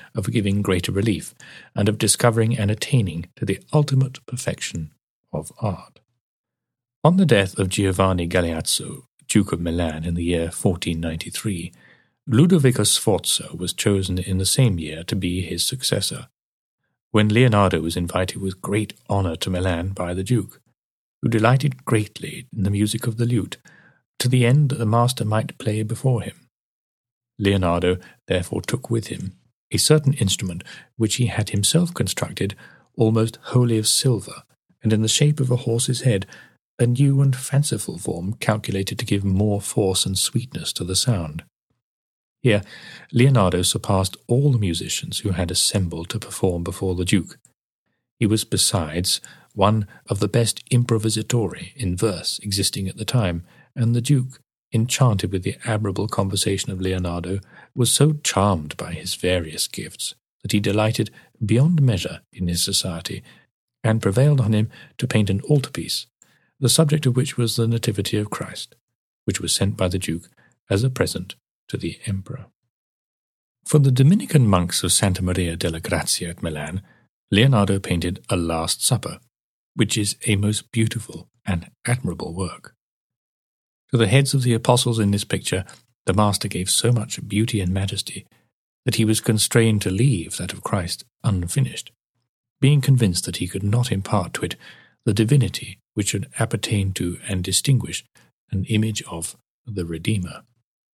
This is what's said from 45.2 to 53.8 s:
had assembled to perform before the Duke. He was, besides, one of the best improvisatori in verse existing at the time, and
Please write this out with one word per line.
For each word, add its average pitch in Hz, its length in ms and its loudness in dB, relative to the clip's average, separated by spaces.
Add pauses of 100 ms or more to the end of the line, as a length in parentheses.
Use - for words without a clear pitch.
had 87 200 -2
assembled 87 600 -2
to - 100 -4
perform 87 420 -2
before 92 320 -4
the 90 100 -2
Duke. - 340 0 (840)
He 113 60 2
was, 110 180 2
besides, 85 760 -2 (320)
one 104 360 2 (200)
of 101 120 -2
the - 80 0
best - 420 0
improvisatori 113 1040 0
in 90 220 -4
verse 95 480 -2
existing 98 420 -2
at - 120 -8
the 107 60 -6
time, 90 380 0 (320)
and 117 220 2